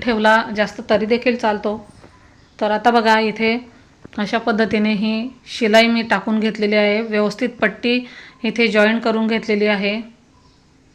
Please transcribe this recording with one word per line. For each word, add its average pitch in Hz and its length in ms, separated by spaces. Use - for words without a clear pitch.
ठेवला 220 420
जास्त 208 340
तरी 214 160
देखील 233 300
चालतो. 214 560
तर 214 100
आता 214 200
बघा 220 300
इथे 220 500
अशा 214 200
पद्धतीने 220 540
ही 220 360
शिलाई 220 280
मी 233 160
टाकून 220 380
घेतलेली 214 360
आहे, 208 240
व्यवस्थित 214 480
पट्टी 240 520
इथे 226 240
जॉईन 214 300
करून 220 280
घेतलेली 214 400
आहे. 208 540